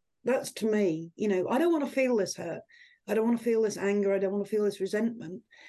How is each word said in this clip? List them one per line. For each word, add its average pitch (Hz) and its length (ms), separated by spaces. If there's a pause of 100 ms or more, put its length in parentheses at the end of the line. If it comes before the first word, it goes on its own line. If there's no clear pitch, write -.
(240)
That's - 300
to - 120
me, 175 500
you 214 120
know, 185 220
I 240 80
don't 339 160
wanna 285 140
feel 254 300
this 185 180
hurt. 170 260 (460)
I 208 60
don't 220 120
wanna 233 120
feel 226 240
this 208 160
anger. 196 360
I 196 60
don't 190 120
wanna 202 140
feel 208 180
this 202 180
resentment. 202 600 (280)